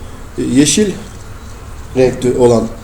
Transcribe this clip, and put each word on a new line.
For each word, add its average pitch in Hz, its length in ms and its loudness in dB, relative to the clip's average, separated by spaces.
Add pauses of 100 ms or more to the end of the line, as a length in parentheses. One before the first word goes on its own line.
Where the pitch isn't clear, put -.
(380)
E, - 40 -2
yeşil 147 480 4 (1040)
renkli 127 420 2
olan 120 260 6 (200)